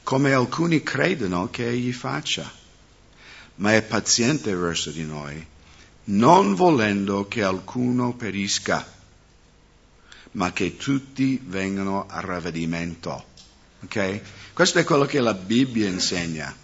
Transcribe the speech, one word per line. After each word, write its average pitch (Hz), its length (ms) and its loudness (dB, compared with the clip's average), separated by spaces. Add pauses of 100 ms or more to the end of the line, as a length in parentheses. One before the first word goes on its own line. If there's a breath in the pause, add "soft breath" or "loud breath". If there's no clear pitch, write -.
come 139 320 2
alcuni 139 480 2
credono 120 680 -2
che 117 160 -4
egli 123 260 -2
faccia, 135 580 -6 (1040 loud breath)
ma 104 200 2
è 107 80 4
paziente 113 720 0
verso 85 340 -2
di 78 140 -10
noi, 76 420 -10 (600 soft breath)
non 170 500 6
volendo 101 720 4
che 107 160 -2
alcuno 123 720 -2
perisca, 98 760 -4 (1400 loud breath)
ma 90 200 0
che 87 240 -2
tutti 135 680 -2
vengano 98 640 -4
a 85 120 -8
ravvedimento. 85 1040 -6 (580)
Ok? 98 380 -2 (320 loud breath)
Questo 180 260 4
è 156 40 2
quello 143 220 4
che 143 140 0
la 113 160 2
Bibbia 113 520 0
insegna 85 640 -4 (120)